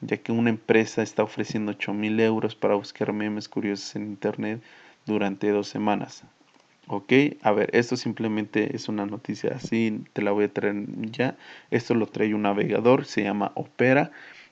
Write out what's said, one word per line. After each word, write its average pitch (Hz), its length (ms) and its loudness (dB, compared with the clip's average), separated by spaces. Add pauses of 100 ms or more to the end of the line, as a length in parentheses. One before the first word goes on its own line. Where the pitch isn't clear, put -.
ya 113 160 -4
que - 140 -6
una 117 180 2
empresa 110 520 2
está 107 200 -2
ofreciendo 107 500 -4
ocho 98 220 -6
mil 107 260 -2
euros 113 340 2
para 104 200 2
buscar 104 400 -2
memes 107 340 -4
curiosos 101 480 -4
en 104 60 -4
internet 107 580 -6 (460)
durante 104 420 0
dos 104 180 2
semanas. - 580 -4 (640)
Ok, 101 280 -2 (260)
a 110 120 2
ver, 104 200 2
esto 120 240 2
simplemente 110 800 -2
es 113 140 -8
una 104 160 -2
noticia 104 500 -6
así, 113 460 -2 (100)
te - 80 -4
la 101 120 2
voy 104 120 4
a 101 80 -2
traer 104 320 -2 (260)
ya. 123 240 -2 (360)
Esto 117 240 0
lo 110 140 2
trae 110 260 0
un 107 80 0
navegador, 110 640 4
se - 160 -2
llama 101 320 -2
Opera, 131 560 2 (420)